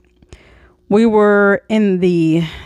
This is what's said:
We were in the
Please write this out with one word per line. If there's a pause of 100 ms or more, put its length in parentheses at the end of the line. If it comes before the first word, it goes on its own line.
(880)
We
were
in
the (220)